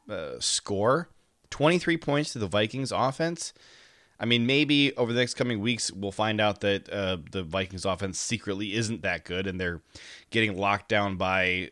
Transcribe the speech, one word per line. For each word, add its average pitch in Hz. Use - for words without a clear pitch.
uh, 76
score, 113
twenty-three 165
points 151
to 135
the 107
Vikings 110
offense. 135
I -
mean, 117
maybe 143
over 120
the 120
next 123
coming 120
weeks, 113
we'll 98
find 107
out 104
that, 101
uh, 95
the 95
Vikings 90
offense 95
secretly 104
isn't 110
that 87
good 92
and 92
they're 87
getting 110
locked 101
down 101
by, 92